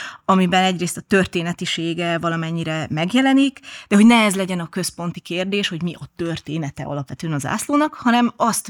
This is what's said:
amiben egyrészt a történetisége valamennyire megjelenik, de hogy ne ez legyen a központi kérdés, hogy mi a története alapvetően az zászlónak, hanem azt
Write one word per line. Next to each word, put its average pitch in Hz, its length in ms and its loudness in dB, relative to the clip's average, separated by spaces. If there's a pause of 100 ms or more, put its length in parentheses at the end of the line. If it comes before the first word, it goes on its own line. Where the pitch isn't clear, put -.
(260)
amiben 185 380 4
egyrészt 180 340 -2
a 170 40 -10
történetisége 170 1160 -2
valamennyire 165 720 -2
megjelenik, 262 680 2 (280)
de - 80 2
hogy 208 100 8
ne 233 180 8
ez 202 120 2
legyen 185 240 -2
a 165 100 -6
központi 175 500 -6
kérdés, 190 480 -4
hogy 165 160 -6
mi 175 160 -4
a 143 60 -14 (100)
története 156 680 -6
alapvetően 143 500 -6
az 139 80 -2
zászlónak, 294 520 -2
hanem 240 420 2
azt - 340 -2